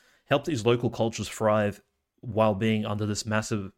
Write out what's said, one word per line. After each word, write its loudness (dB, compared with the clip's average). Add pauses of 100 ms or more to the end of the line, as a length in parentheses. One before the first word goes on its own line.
(260)
help 2
these -2
local 4
cultures -2
thrive 0 (380)
while 2
being 0
under -4
this -4
massive -2